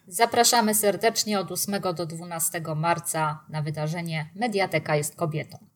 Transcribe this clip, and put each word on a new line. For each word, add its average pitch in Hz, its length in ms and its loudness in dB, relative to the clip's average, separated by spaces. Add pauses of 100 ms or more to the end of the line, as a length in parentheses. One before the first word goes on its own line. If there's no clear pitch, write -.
Zapraszamy 226 680 4
serdecznie 214 640 2
od 180 120 -4
ósmego 185 420 -2
do 170 120 -4
dwunastego 165 680 -4
marca 156 760 0
na 156 120 -4
wydarzenie 156 720 -4
Mediateka 190 600 0
jest 147 200 -2
kobietą. 151 420 -4 (180)